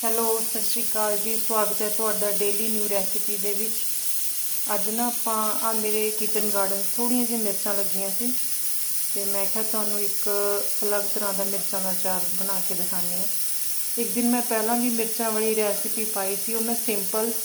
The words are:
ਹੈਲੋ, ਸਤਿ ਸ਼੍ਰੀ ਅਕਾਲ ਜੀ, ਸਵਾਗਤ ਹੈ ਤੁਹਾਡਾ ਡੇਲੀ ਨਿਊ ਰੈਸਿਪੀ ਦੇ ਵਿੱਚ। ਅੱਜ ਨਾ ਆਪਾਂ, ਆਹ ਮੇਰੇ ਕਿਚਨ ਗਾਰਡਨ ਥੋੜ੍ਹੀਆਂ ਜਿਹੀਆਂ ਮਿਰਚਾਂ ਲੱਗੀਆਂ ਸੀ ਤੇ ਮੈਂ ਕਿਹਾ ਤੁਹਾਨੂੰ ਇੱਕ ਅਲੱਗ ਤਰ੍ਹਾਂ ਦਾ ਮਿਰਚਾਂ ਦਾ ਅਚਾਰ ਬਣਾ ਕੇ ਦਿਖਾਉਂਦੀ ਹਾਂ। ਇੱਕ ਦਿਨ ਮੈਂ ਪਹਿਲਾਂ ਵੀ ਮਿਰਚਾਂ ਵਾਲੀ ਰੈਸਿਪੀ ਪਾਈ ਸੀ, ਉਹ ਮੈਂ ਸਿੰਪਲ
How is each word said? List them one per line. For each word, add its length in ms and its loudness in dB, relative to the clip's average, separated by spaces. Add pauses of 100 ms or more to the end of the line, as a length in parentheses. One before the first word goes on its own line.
ਹੈਲੋ, 460 4
ਸਤਿ 120 -2
ਸ਼੍ਰੀ 220 0
ਅਕਾਲ 340 2
ਜੀ, 180 0 (120)
ਸਵਾਗਤ 340 2
ਹੈ 80 2
ਤੁਹਾਡਾ 420 0
ਡੇਲੀ 360 0
ਨਿਊ 220 0
ਰੈਸਿਪੀ 480 0
ਦੇ 160 -2
ਵਿੱਚ। 200 -2 (1000)
ਅੱਜ 140 0
ਨਾ 160 0
ਆਪਾਂ, 460 0 (140)
ਆਹ 80 2
ਮੇਰੇ 360 2 (100)
ਕਿਚਨ 340 0
ਗਾਰਡਨ 300 0 (120)
ਥੋੜ੍ਹੀਆਂ 300 2
ਜਿਹੀਆਂ 180 0
ਮਿਰਚਾਂ 300 0
ਲੱਗੀਆਂ 360 0
ਸੀ 240 -2 (840)
ਤੇ 100 -2
ਮੈਂ 200 -2
ਕਿਹਾ 180 0
ਤੁਹਾਨੂੰ 380 0
ਇੱਕ 280 -2 (540)
ਅਲੱਗ 200 2 (100)
ਤਰ੍ਹਾਂ 200 0
ਦਾ 100 0
ਮਿਰਚਾਂ 380 -2
ਦਾ 100 -2
ਅਚਾਰ 300 0 (180)
ਬਣਾ 300 -2
ਕੇ 40 0
ਦਿਖਾਉਂਦੀ 420 -2
ਹਾਂ। 80 -2 (760)
ਇੱਕ 120 0
ਦਿਨ 200 2
ਮੈਂ 120 2
ਪਹਿਲਾਂ 340 2
ਵੀ 140 2
ਮਿਰਚਾਂ 420 0
ਵਾਲੀ 240 2
ਰੈਸਿਪੀ 500 0
ਪਾਈ 300 0 (100)
ਸੀ, 80 -2
ਉਹ 80 0
ਮੈਂ 140 0
ਸਿੰਪਲ 560 0 (140)